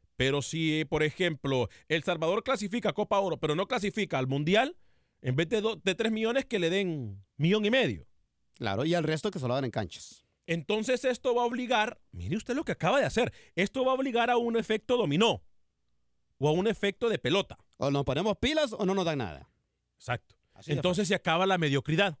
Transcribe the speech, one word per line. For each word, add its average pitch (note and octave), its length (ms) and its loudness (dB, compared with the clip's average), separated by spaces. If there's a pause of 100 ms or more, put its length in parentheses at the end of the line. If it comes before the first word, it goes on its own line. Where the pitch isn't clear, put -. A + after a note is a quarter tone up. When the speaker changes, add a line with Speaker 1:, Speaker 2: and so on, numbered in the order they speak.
(140)
Speaker 1:
pero C3+ 280 0
si, D#3 420 -2
por D3+ 180 0
ejemplo, C#3+ 640 0 (200)
El D#3 160 0
Salvador F3 400 0
clasifica G#3 460 -2
a - 20 -2
Copa G3+ 260 0
Oro, F#3 220 0
pero D3+ 160 0
no G3 100 0
clasifica G3 520 -2
al C3 100 -2
Mundial, F3 480 2 (460)
en B2+ 120 -2
vez E3 140 0
de A3 120 0
do-, G#3 220 -4
de F#3 140 0
tres A3 160 0
millones, A3+ 320 0
que G#3+ 160 -4
le E3 100 2
den D3+ 540 -2 (140)
millón F#3+ 260 2
y G#3 60 2
medio. F3 360 0 (500)
Speaker 2:
Claro, G#2+ 280 -2
y E3 100 2
al E3+ 80 2
resto D#3 300 -2
que F3 80 -10
se B2+ 80 -4
lo B2 60 0
dan C#3 100 -2
en A2+ 80 -4
canchas. - 520 -8 (220)
Speaker 1:
Entonces G#3+ 580 -2
esto B3 300 0
va A#3+ 80 2
a A#3+ 40 2
obligar, A#3+ 520 0 (140)
mire F#2 240 -4
usted A#3 180 -4
lo C#4+ 80 -2
que - 100 -4
acaba A3 280 2
de G3+ 60 2
hacer, A3 260 0 (240)
esto G3+ 280 0
va C4 80 2
a - 40 2
obligar B3 340 2
a A#3+ 60 2
un A#3 200 0
efecto A3 400 0
dominó F3+ 460 2 (960)
o C#3 100 2
a D3+ 40 4
un F#3 160 2
efecto G3+ 400 -2
de G#3 100 0
pelota. F3+ 400 -2 (200)
Speaker 2:
O C#3 120 0
nos C#3 140 2
ponemos F3+ 320 0
pilas C#4 380 0
o - 120 -2
no F#3+ 80 2
nos F#3 120 0
dan D#3 120 0
nada. D#2+ 320 -8 (480)
Speaker 1:
Exacto. - 380 -8 (180)
Speaker 2:
Así G2 160 -16
de D3 60 0
Speaker 1:
Entonces F3+ 280 0
Speaker 2:
fácil. D#3+ 40 -2
Speaker 1:
se G3 80 2
acaba F3 300 2
la F#3+ 120 4
mediocridad. D#3 600 0